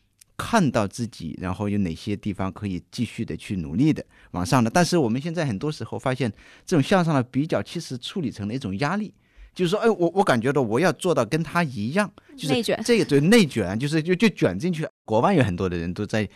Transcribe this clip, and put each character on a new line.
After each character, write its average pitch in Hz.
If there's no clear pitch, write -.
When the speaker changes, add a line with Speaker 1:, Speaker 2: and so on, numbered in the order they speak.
Speaker 1:
看 185
到 107
自 113
己， -
然 92
后 104
有 101
哪 87
些 104
地 101
方 95
可 -
以 90
继 120
续 -
的 80
去 101
努 78
力 143
的， -
往 87
上 131
的。 -
但 175
是 175
我 127
们 117
现 160
在 160
很 104
多 151
时 -
候 -
发 131
现， 127
这 180
种 139
向 185
上 160
的 131
比 135
较 104
其 -
实 135
处 -
理 127
成 101
了 107
一 131
种 98
压 160
力， 214
就 180
是 165
说， 202
哎， 226
我， 170
我 190
感 139
觉 123
到 151
我 113
要 170
做 170
到 131
跟 156
他 170
一 120
样， 202
就 196
是 170
Speaker 2:
内 240
卷。 196
Speaker 1:
这 233
个， 160
对， 143
内 185
卷， 101
就 143
是， 156
就， 180
就 214
卷 98
进 160
去 160
了。 -
国 110
外 190
有 139
很 95
多 95
的 90
人 87
都 107
在， 104